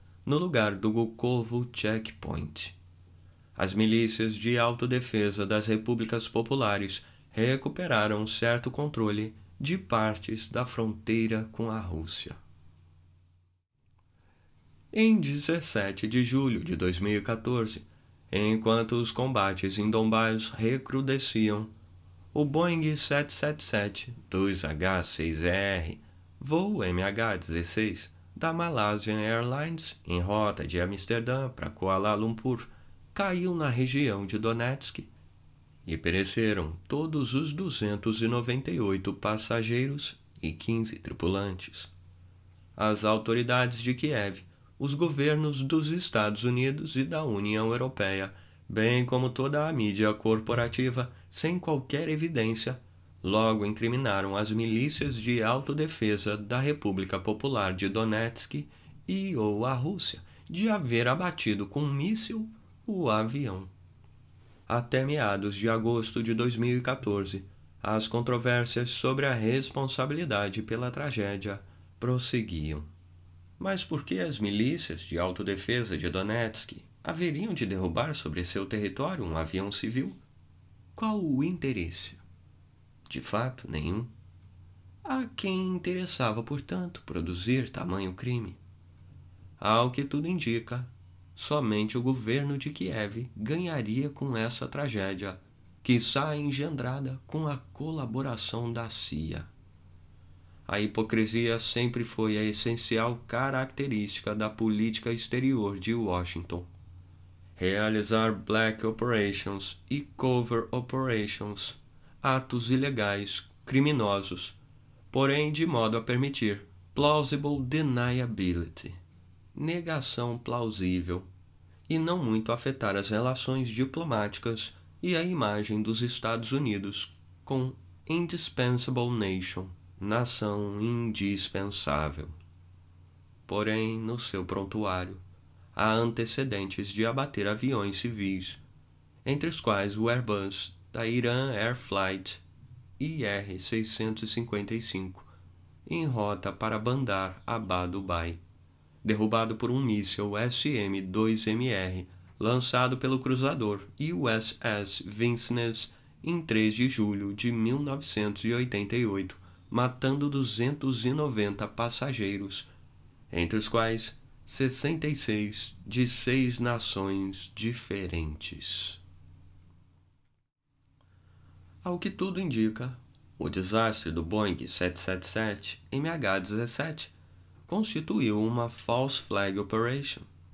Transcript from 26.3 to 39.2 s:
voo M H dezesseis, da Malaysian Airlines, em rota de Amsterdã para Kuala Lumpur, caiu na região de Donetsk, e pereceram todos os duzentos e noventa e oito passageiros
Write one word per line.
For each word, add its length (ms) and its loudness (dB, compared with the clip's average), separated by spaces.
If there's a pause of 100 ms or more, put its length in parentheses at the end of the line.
voo 420 0
M 180 2
H 360 0
dezesseis, 720 -2 (260)
da 160 -2
Malaysian 720 0
Airlines, 840 -2
em 140 0
rota 480 2
de 140 0
Amsterdã 640 0
para 220 -8
Kuala 460 2
Lumpur, 520 0 (460)
caiu 420 0
na 140 2
região 560 2
de 140 -4
Donetsk, 680 -2 (800)
e 120 -2
pereceram 800 2 (100)
todos 460 -2
os 200 0
duzentos 680 0
e 60 2
noventa 440 0
e 80 -2
oito 340 0
passageiros 1040 0 (240)